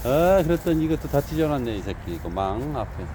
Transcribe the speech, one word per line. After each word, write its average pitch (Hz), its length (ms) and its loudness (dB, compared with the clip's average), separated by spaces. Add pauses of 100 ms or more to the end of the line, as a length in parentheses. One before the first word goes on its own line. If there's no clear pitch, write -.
아, 170 400 6
그랬더니 160 400 2
이것도 156 240 -2
다 143 140 2
찢어놨네, 147 540 0
이 98 60 -6
새끼. 95 320 -6
이거 82 140 -8
망 98 480 -2
앞에. 101 280 -6 (100)